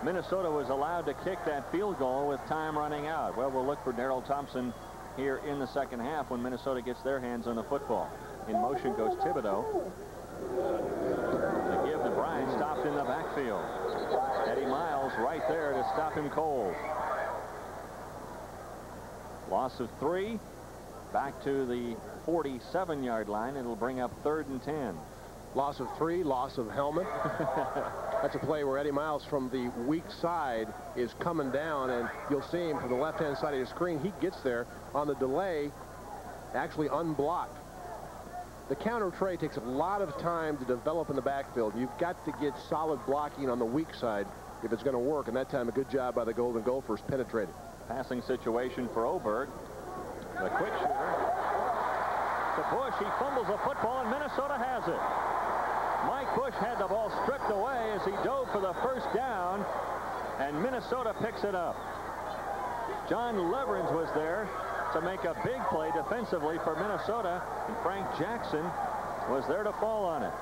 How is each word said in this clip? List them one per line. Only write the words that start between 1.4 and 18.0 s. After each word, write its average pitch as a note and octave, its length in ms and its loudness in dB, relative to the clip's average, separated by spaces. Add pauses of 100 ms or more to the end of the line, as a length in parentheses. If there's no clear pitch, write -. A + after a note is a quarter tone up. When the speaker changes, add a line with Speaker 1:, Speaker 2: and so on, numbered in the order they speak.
Speaker 1:
that C#3+ 240 -2
field F#3+ 280 0
goal C3+ 300 2
with C#3 180 0
time D#3 300 0
running D3 300 0
out. C3+ 300 0
Well, C3 140 2
we'll C3 140 2
look C#3+ 180 0
for C3 100 0
Daryl B2+ 340 0
Thompson C3 480 -2 (420)
here C3+ 300 0
in C#3+ 140 -2
the B2+ 80 0
second C3 320 -2
half C#3 280 -2
when A#2+ 140 -2
Minnesota B2+ 400 0
gets B2 200 -4
their C3 180 0
hands A#2+ 260 -2
on A#2 100 0
the A2+ 60 0
football. A2 480 0 (380)
In C#4 120 2
motion - 360 2
goes F#4 220 2
Thibodeau. F#4 460 2 (880)
The - 1400 2
give - 140 0
to - 80 2
Bryant, C3+ 460 2
stopped D3 280 0
in D3 100 2
the C#3+ 100 2
backfield. C3 600 0 (840)
Eddie B2+ 180 2
Miles C3+ 540 2
right C3 280 2
there D3+ 240 2
to C3 120 2 (100)
stop D3+ 200 2
him D3+ 140 0
cold. C3 460 2 (2750)